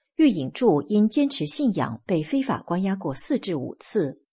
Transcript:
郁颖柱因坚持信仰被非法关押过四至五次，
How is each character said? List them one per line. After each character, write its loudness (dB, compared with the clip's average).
郁 6
颖 -2
柱 4
因 4
坚 2
持 -4
信 0
仰 -4
被 0
非 -2
法 -4
关 -2
押 0
过 -6
四 -4
至 -4
五 -6
次， -4